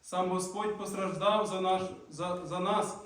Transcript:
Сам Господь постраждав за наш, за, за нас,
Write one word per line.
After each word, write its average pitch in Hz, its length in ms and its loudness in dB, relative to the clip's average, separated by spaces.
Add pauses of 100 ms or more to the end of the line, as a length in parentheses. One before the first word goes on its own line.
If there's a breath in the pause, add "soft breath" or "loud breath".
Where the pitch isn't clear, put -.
Сам 185 280 0
Господь 202 480 -2
постраждав 196 680 2
за 190 140 -2
наш, 185 220 2 (280)
за, 175 360 -4
за 175 140 -2
нас, 202 460 0